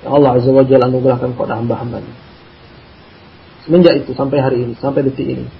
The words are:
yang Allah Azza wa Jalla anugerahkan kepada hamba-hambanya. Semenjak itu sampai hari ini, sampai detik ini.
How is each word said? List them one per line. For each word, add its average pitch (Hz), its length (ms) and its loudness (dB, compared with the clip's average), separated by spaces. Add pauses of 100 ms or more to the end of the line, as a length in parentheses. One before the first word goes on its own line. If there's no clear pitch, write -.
yang 135 80 -4
Allah 139 240 4
Azza 131 160 2
wa 135 80 6
Jalla 127 320 4
anugerahkan 127 400 0
kepada - 240 -6
hamba-hambanya. 117 560 -8 (1500)
Semenjak 156 400 4
itu 131 80 -10
sampai 135 320 -2
hari 131 160 0
ini, 117 160 -8
sampai 139 320 -2
detik 135 160 -6
ini. 127 240 -8 (100)